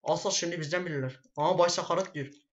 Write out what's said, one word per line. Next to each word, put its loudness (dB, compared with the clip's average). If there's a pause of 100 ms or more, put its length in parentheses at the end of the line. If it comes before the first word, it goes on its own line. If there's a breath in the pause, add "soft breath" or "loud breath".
Asla 0
şimdi -2
bizden -2
bilirler. -4 (160)
Aha 2
baş 6
sakarat -2
diyor. -6 (200)